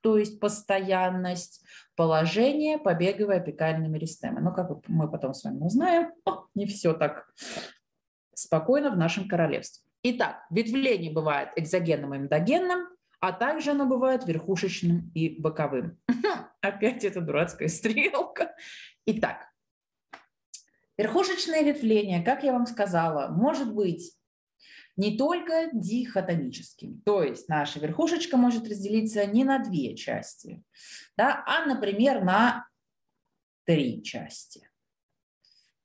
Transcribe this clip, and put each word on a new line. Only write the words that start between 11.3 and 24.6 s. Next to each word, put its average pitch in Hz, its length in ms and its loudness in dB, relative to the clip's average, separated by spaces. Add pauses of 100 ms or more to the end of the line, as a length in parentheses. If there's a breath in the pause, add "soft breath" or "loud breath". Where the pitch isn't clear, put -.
экзогенным 160 580 0
и 139 40 -6
эндогенным, 302 680 0 (320)
а - 120 0
также 285 380 -2
оно 285 160 2
бывает 254 400 2
верхушечным 175 880 0
и 160 260 -2
боковым. 147 580 -2 (100)
<laughs> - 520 -2
Опять 208 440 0
эта 190 160 -2
дурацкая 160 480 0
стрелка. - 880 -2 (520 loud breath)
Итак, - 400 -2 (1500)
верхушечное 330 640 2
ветвление, 214 640 2
как 269 180 2
я 269 100 2
вам 240 140 2
сказала, 165 640 0
может 240 440 0
быть 196 440 -4 (800 loud breath)